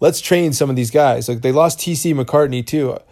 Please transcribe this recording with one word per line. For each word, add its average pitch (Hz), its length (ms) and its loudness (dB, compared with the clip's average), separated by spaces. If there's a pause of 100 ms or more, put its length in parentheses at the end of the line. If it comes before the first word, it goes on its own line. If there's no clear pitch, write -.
Let's 156 200 2
train 175 320 0
some 139 180 0
of 131 60 -2
these 117 140 -2
guys. 127 380 2
Like, 120 120 -6
they 131 100 0
lost 160 300 2
T 175 140 -4
C 160 180 -2
McCartney, 135 520 0
too. 143 340 -4 (140)